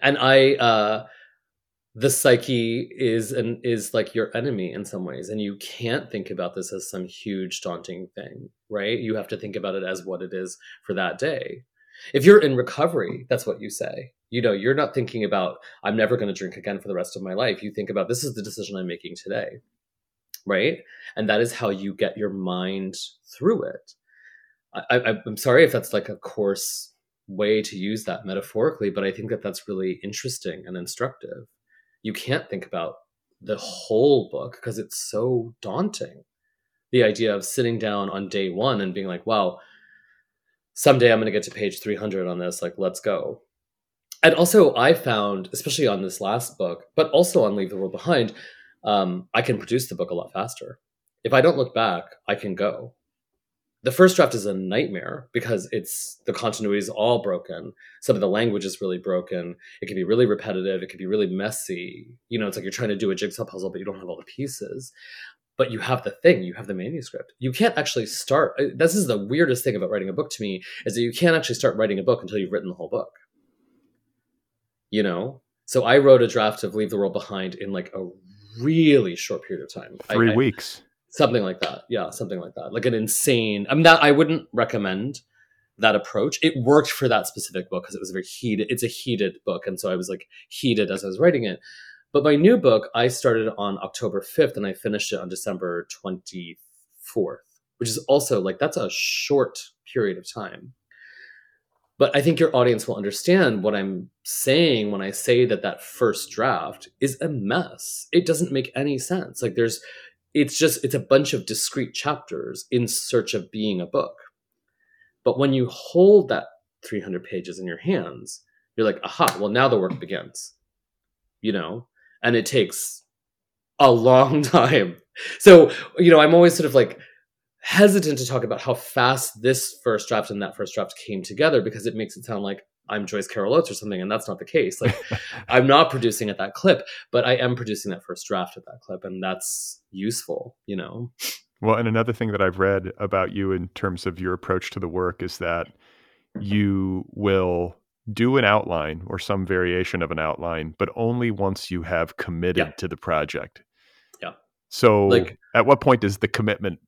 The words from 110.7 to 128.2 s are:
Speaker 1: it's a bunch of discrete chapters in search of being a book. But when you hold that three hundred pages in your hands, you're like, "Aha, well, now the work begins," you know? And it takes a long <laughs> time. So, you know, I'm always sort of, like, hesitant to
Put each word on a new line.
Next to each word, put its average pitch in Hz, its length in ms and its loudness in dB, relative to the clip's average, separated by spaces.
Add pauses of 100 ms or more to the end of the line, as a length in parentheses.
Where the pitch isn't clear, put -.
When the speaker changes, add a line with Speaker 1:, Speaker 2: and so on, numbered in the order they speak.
Speaker 1:
it's 131 100 -2
a 131 60 -2
bunch 135 320 2
of 127 140 -6
discrete - 480 -6
chapters - 760 -8
in 120 180 0
search - 460 -2
of 98 160 -8
being 107 300 -4
a 87 60 -6
book. - 280 -4 (1080)
But 127 140 2
when 139 140 2
you 127 180 2
hold - 580 6
that 101 160 -2 (420)
three 104 140 -6
hundred 92 240 -8
pages 90 340 -10
in 92 80 -10
your 85 120 -8
hands, 82 640 -6 (340)
you're 113 100 2
like, 98 180 0
"Aha, - 340 2
well, 101 120 -2
now 127 180 4
the 117 100 4
work 92 220 -2
begins," - 540 -10 (880)
you 107 100 -2
know? 95 360 -6 (340)
And 117 140 2
it 107 100 0
takes - 560 -2 (760)
a 135 120 10
long 127 520 6
<laughs> - 0 -
time. 123 540 4 (420)
So, 170 340 12 (260)
you 170 120 8
know, 160 100 12
I'm 151 140 8
always 170 200 10
sort 160 120 0
of, 127 80 -2
like, 120 240 4 (640)
hesitant 190 580 4
to 127 80 -4